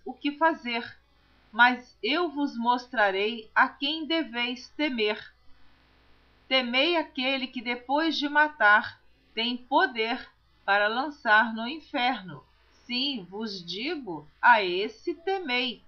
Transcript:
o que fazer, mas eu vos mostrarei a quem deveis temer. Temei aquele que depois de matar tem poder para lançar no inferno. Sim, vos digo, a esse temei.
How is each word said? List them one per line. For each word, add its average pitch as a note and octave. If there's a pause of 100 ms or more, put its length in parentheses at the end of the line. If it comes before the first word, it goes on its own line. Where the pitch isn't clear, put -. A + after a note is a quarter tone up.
o D4+
que D4
fazer, B3 (520)
mas A#3+
eu E4
vos C#4+
mostrarei A3+
a A#3+
quem D4
deveis B3
temer. A3 (1120)
Temei C4
aquele C4+
que B3+
depois C4
de C#4+
matar B3+ (320)
tem A#3+
poder B3 (360)
para G#3
lançar A3+
no A3+
inferno. B3 (420)
Sim, B3
vos G3
digo, G3 (120)
a A3+
esse G3
temei. B3+